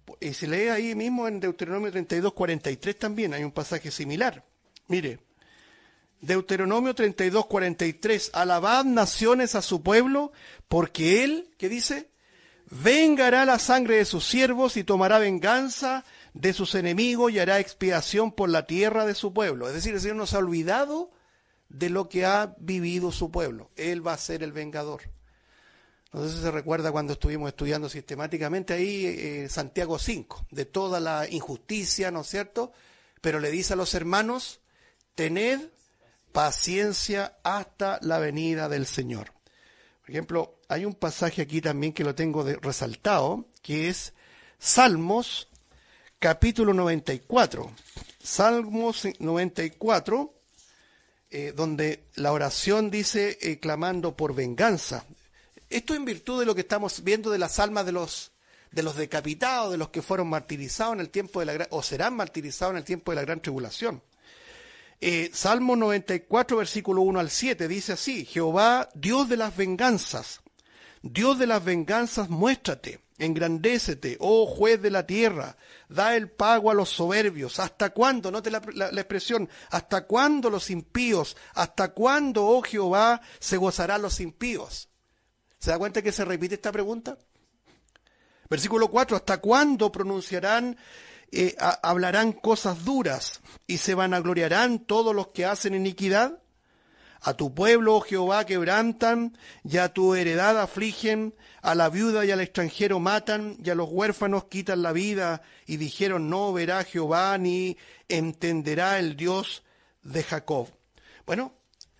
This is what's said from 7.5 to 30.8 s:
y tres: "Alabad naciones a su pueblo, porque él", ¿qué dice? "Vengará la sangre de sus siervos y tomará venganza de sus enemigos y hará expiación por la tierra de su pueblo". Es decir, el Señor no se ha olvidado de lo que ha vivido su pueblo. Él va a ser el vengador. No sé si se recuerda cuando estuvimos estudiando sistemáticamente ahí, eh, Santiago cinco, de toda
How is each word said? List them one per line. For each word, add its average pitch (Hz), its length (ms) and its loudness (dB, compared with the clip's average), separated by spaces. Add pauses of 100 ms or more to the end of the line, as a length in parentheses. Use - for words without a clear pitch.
y 160 60 0
tres: 214 400 -2
"Alabad 180 520 4
naciones 240 680 2
a 202 80 -2
su 165 220 -2
pueblo, 262 480 4 (340)
porque 165 560 4
él", 320 360 -2
¿qué 185 100 -2
dice? 254 420 -4 (600)
"Vengará 262 720 6
la 254 160 6
sangre 247 380 4
de 208 60 6
sus - 220 -2
siervos 254 500 2
y 202 60 0
tomará 196 380 6
venganza 247 840 0 (300)
de 175 200 0
sus 190 200 -2
enemigos 233 560 2
y 214 80 0
hará 190 220 4
expiación 196 720 0
por 196 160 0
la 160 180 2
tierra 214 400 2
de 208 80 0
su 202 180 -4
pueblo". 151 360 -2
Es 139 60 -6
decir, 190 200 -4
el 196 60 -2
Señor 208 160 -4
no 214 100 -4
se 190 80 -2
ha 202 60 2
olvidado 214 720 0 (560)
de 147 200 -4
lo 180 200 -2
que 180 160 0
ha 202 340 2
vivido 180 540 -2
su 165 180 -4
pueblo. 135 460 -6
Él 170 280 -4
va 165 100 -2
a 147 40 -6
ser 165 240 -8
el 151 80 -6
vengador. 151 520 -10 (1120)
No 147 140 -8
sé 160 80 -8
si 165 80 -8
se 165 80 -2
recuerda 151 400 -2
cuando 147 220 -2
estuvimos 147 380 -4
estudiando 147 380 -4
sistemáticamente 156 840 -6
ahí, 190 320 -2
eh, 147 420 -6
Santiago 160 480 -4
cinco, - 540 -6
de 143 140 -6
toda 185 340 -2